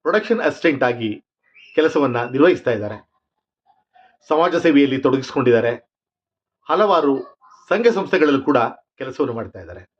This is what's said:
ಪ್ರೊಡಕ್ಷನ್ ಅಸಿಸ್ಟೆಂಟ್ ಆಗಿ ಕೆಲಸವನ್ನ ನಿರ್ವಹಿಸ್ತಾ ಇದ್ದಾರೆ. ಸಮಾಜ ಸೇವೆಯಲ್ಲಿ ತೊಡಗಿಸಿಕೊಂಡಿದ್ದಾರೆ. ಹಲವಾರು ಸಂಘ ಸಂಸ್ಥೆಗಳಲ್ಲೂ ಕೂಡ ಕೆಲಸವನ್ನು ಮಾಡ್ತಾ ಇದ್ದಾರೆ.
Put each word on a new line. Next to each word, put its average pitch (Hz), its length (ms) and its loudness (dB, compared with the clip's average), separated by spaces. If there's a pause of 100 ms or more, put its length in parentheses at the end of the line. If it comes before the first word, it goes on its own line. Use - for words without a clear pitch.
ಪ್ರೊಡಕ್ಷನ್ 208 400 -2
ಅಸಿಸ್ಟೆಂಟ್ 147 420 0
ಆಗಿ 117 400 -4 (520)
ಕೆಲಸವನ್ನ 143 480 0
ನಿರ್ವಹಿಸ್ತಾ 131 480 2
ಇದ್ದಾರೆ. 104 260 -6 (1300)
ಸಮಾಜ 160 280 0
ಸೇವೆಯಲ್ಲಿ 143 460 2
ತೊಡಗಿಸಿಕೊಂಡಿದ್ದಾರೆ. 120 720 0 (960)
ಹಲವಾರು 165 440 2 (560)
ಸಂಘ 220 180 2
ಸಂಸ್ಥೆಗಳಲ್ಲೂ 156 540 2
ಕೂಡ 139 160 0 (400)
ಕೆಲಸವನ್ನು - 360 -6
ಮಾಡ್ತಾ 101 260 -12
ಇದ್ದಾರೆ. 87 240 -18 (160)